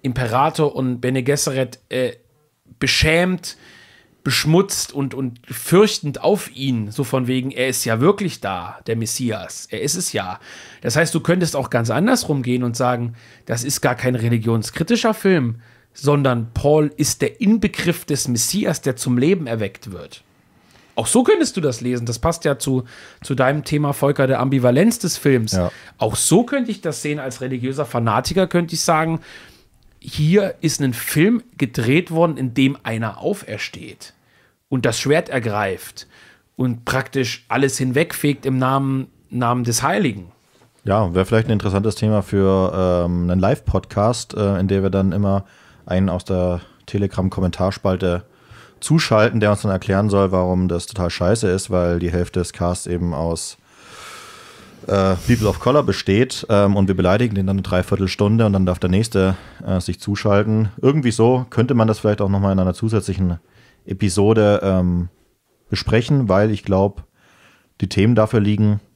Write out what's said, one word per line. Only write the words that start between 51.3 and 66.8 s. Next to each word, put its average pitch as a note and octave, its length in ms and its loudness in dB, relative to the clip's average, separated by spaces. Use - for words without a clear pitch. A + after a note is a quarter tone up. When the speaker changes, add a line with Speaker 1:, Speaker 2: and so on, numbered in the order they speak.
Speaker 2:
ist, F#2 220 -2
weil F2 280 0
die F2 120 -2
Hälfte F2 280 -2
des E2+ 140 -4
Casts F2 340 -4
eben F2 260 -4
aus, D#2+ 440 -6
äh, F#2+ 280 2
People A#2 200 2
of F#2 120 0
Color C#3 240 2
besteht, A2 640 0
ähm, G2+ 260 4
und G2 120 4
wir F#2+ 80 2
beleidigen G2+ 400 2
den F#2+ 120 0
dann G2 80 0
eine F#2+ 80 -2
Dreiviertelstunde G2 840 2
und G2+ 80 2
dann F#2+ 120 2
darf F2+ 140 0
der F#2 100 0
Nächste, F#2+ 460 2
äh, F#2+ 160 0
sich - 180 -8
zuschalten. G#2 720 2
Irgendwie C3 300 2
so A#2+ 380 2
könnte A#2+ 240 0
man A2+ 140 4
das G#2+ 120 0
vielleicht G#2 220 0
auch G2 80 0
nochmal G2 240 2
in F#2+ 60 2
einer F#2 140 2
zusätzlichen F#2+ 640 -2
Episode, G#2 800 2
ähm, F2+ 460 0
besprechen, A2+ 600 0
weil G#2 220 4
ich G2+ 120 -4
glaub, G2 400 0